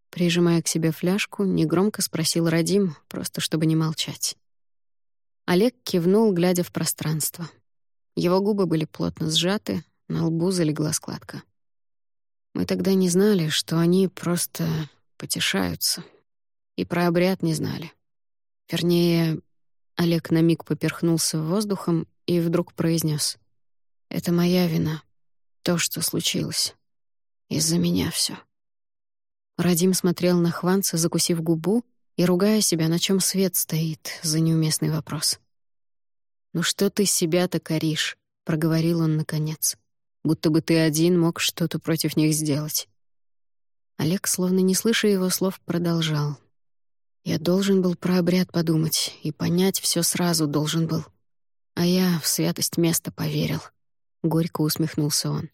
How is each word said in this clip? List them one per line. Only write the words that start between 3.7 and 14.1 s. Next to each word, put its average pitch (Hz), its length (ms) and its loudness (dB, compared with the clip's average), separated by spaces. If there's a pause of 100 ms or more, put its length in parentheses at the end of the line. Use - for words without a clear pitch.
молчать. - 600 -4 (1080)
Олег 185 380 2
кивнул, 190 480 2
глядя 175 320 2
в - 80 -12
пространство. 156 760 -4 (680)
Его 175 240 2
губы 196 260 0
были 160 180 0
плотно 170 460 -6
сжаты, 180 540 -2 (240)
на 165 180 -2
лбу 165 240 0
залегла 156 420 0
складка. - 520 -10 (1080)
«Мы 180 140 -2
тогда 190 280 0
не 185 140 4
знали, 185 400 4
что 160 300 -2
они 175 300 4
просто - 580 -4 (500)